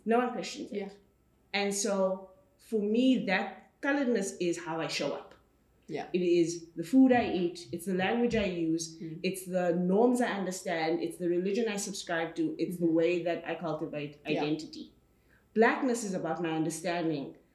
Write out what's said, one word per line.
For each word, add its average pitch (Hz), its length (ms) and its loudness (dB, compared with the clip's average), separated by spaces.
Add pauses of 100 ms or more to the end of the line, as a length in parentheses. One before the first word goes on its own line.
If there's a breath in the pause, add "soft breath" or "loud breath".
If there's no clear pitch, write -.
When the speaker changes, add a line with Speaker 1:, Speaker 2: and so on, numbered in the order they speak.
Speaker 1:
No 226 140 4
one 247 140 0
questions - 400 -8
it. 208 60 -6
Speaker 2:
Yeah. 196 100 -8 (680)
Speaker 1:
And 202 180 0
so 196 560 0 (300)
for 220 240 -2
me, 233 440 4
that 196 200 2 (340)
coloredness 247 600 0
is 170 180 0
how 165 220 -6
I 156 80 -2
show - 260 -2
up. - 140 -12 (580)
Speaker 2:
Yeah. 151 260 -6
Speaker 1:
It 180 100 2
is 170 440 2 (100)
the 165 80 -6
food 262 280 8
I 220 200 2
eat, 175 400 -2
it's 175 140 -8
the 190 80 -2
language 226 420 2
I 202 80 2
use, 165 560 -2
Speaker 2:
Mm. 160 240 -10
Speaker 1:
it's 185 200 -4
the 180 300 0
norms 208 460 4
I 220 100 0 (100)
understand, 170 600 -2
it's 170 140 -6
the 180 120 -4
religion 190 400 0
I 202 80 -2
subscribe 170 600 -6
to, 156 220 -2
it's 170 180 -4
the 170 100 0
Speaker 2:
Mm-hmm. 160 80 4
Speaker 1:
way 165 300 2
that 170 220 -2
I 165 100 -4
cultivate 151 680 -6
Speaker 2:
Yeah. 156 60 -4 (120)
Speaker 1:
identity. - 500 -6 (600 soft breath)
Blackness 240 500 4
is 185 100 -4
about 165 280 -4
my 165 80 0
understanding 160 840 -2 (200 soft breath)